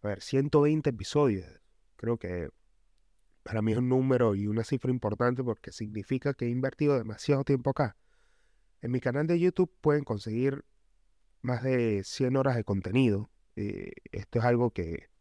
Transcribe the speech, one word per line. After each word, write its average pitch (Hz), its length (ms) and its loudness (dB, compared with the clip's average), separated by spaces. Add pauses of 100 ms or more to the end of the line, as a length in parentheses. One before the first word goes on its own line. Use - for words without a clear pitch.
A 104 60 -4
ver, 98 120 -6
ciento 143 400 2
veinte 147 300 2
episodios. 107 580 0 (460)
Creo 117 240 -4
que 87 300 -6 (920)
para 107 220 -4
mí 110 80 2
es 110 80 0
un 123 100 0
número 127 460 4
y 101 100 -2
una 110 180 -2
cifra 127 280 -2
importante 123 520 0
porque 113 280 -6
significa 110 640 -4
que 123 100 -6
he 120 40 0
invertido 131 460 0
demasiado 127 480 0
tiempo 135 280 2
acá. 127 260 -2 (880)
En 120 80 -4
mi 127 80 0
canal 135 260 -2
de 170 140 2
YouTube 180 420 2
pueden 147 220 2
conseguir 120 600 -2 (800)
más 120 220 -4
de 117 400 2
cien 131 340 0
horas 135 180 2
de 113 80 -2
contenido. 104 680 2 (240)
Eh, 50 380 -6 (180)
esto - 260 -6
es 113 80 0
algo 120 240 4
que 82 400 -8 (120)